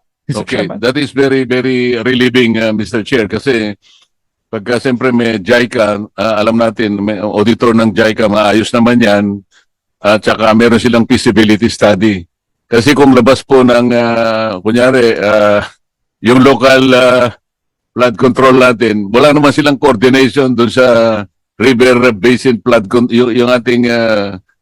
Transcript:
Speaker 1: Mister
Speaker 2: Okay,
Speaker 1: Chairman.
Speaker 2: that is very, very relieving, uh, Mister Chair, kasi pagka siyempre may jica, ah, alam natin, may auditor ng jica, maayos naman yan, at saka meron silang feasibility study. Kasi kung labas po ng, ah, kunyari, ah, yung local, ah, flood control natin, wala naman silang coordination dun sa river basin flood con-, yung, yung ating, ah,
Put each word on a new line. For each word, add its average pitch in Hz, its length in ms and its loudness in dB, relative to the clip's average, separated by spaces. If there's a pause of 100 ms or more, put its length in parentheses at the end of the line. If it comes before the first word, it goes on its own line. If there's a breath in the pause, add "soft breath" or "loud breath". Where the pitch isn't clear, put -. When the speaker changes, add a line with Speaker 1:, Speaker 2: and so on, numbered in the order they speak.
(300)
Speaker 1:
Mister 110 160 -8
Speaker 2:
Okay, 104 240 -6
Speaker 1:
Chairman. - 80 -12
Speaker 2:
that 120 160 -2
is 143 160 -4
very, 135 400 0
very 123 480 -2
relieving, 120 640 0
uh, 113 80 0
Mister 110 320 -4
Chair, 117 240 -2
kasi 107 480 -4 (720 soft breath)
pagka 113 320 -6
siyempre 123 320 -2
may 113 320 -2
jica, 113 560 -2 (160)
ah, 107 240 -4
alam 110 160 -2
natin, 110 480 -2
may 104 160 -4
auditor 104 560 0
ng 113 240 0
jica, 110 320 -2
maayos 104 480 0
naman 120 240 2
yan, 104 240 0 (720)
at 104 240 0
saka 107 320 0
meron 117 240 2
silang 117 320 0
feasibility 107 560 0
study. 104 640 -2 (400)
Kasi 117 240 0
kung 135 240 4
labas 127 240 2
po 131 240 2
ng, 120 240 2
ah, 113 720 -2
kunyari, 120 560 2
ah, 104 480 0 (560 loud breath)
yung 127 240 2
local, 131 480 4
ah, 123 400 2 (640)
flood 120 160 0
control 131 480 2
natin, 110 480 0
wala 127 240 2
naman 147 160 2
silang 143 320 -2
coordination 131 720 2
dun 117 160 0
sa 113 560 0 (320)
river 123 560 2
basin 117 480 -2
flood 117 240 0
con-, 117 240 -2
yung, 117 240 0
yung 120 160 0
ating, 120 400 -2
ah, 107 480 -4 (240)